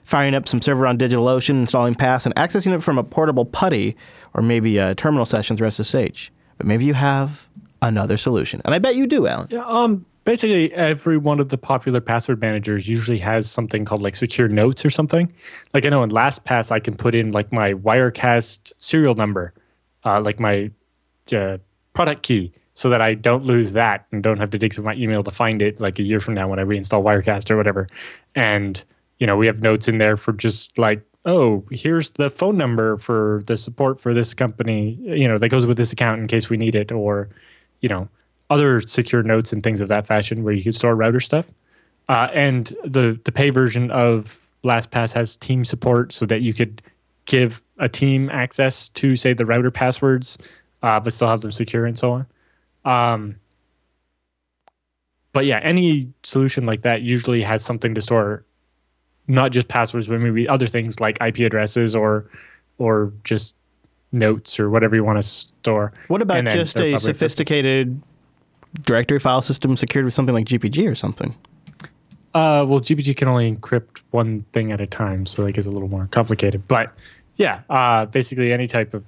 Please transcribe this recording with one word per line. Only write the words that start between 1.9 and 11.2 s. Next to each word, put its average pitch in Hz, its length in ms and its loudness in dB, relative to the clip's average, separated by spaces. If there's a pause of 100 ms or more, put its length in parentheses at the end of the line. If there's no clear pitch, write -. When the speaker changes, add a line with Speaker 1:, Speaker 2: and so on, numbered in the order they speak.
Speaker 1:
Pass, 127 300 0
and 123 100 -2
accessing 185 400 0
it 160 80 -4
from 151 120 0
a 120 60 2
portable 147 420 0
putty 117 520 0 (380)
or - 60 0
maybe 113 380 2
a 95 160 2
terminal 147 300 0
session 110 320 -2
through 110 100 0
S 107 140 -2
S 110 160 0
H. - 340 -4 (280)
But - 100 -4
maybe 117 160 2
you 147 100 2
have 139 540 -2 (340)
another 104 340 0
solution." - 480 -2
And - 80 -2
I 170 60 2
bet 185 160 2
you 262 140 0
do, 247 180 2
Alan. - 240 -4
Speaker 2:
Yeah, 240 160 -8
um, 226 400 0 (180)
basically, 208 500 2
every 160 420 0
one 147 220 2